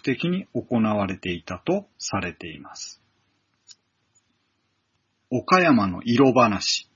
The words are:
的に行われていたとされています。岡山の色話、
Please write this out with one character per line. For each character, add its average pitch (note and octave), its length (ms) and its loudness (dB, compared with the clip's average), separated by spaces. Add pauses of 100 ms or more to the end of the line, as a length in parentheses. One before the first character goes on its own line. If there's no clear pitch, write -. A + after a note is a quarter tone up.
的 C#3+ 280 -2
に F3+ 240 -2
行 A#2+ 220 -2
わ G#2+ 300 2
れ F#2 120 -4
て F#2 140 -4
い E2+ 100 -8
た F2+ 160 -8
と G3 280 -2 (120)
さ - 220 -4
れ F2 120 -4
て E2+ 160 -14
い D#2 100 -14
ま - 160 -18
す。 - 280 -16 (2250)
岡 B2+ 300 2
山 B2 280 4
の F2 160 -6
色 A#2+ 280 4
話、 A2+ 640 0